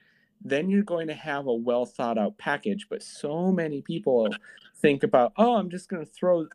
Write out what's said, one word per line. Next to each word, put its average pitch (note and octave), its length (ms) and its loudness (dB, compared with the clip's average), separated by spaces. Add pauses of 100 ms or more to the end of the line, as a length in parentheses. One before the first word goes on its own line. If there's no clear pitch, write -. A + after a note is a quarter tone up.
(400)
then D3+ 300 -2
you're G3+ 140 4
going E3+ 240 -4
to D#3 80 -6
have C#3+ 320 -6
a A#2+ 60 2
well A#2+ 320 0
thought A#2 320 -4
out G#2 200 -2
package. A2 520 -4
But - 120 -8
so E3 500 -4
many D#3 300 -2
people B2 480 0 (500)
think C#3 220 4
about, A#2+ 340 4
"Oh, A#3 200 4
I'm F3+ 160 -2
just F#3 180 -12
gonna E3 160 -8
throw, F3 500 0